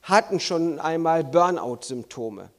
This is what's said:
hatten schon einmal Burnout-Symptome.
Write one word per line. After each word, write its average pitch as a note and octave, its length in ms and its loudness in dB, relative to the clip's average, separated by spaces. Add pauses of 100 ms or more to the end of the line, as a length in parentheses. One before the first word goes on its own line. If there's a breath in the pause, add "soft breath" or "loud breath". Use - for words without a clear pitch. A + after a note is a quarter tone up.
hatten G3 360 4
schon E3 400 -2
einmal E3 440 0
Burnout-Symptome. B2 1400 -2